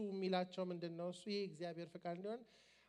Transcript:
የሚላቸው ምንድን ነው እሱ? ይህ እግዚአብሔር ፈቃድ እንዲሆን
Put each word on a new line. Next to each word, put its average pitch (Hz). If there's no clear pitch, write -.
የሚላቸው 185
ምንድን 170
ነው 175
እሱ? 180
ይህ 202
እግዚአብሔር 170
ፈቃድ 175
እንዲሆን 214